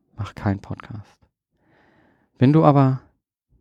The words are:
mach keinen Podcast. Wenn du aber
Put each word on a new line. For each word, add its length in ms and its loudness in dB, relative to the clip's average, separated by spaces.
mach 200 -14
keinen 260 -6
Podcast. 580 -18
Wenn 140 2
du 120 2
aber 360 2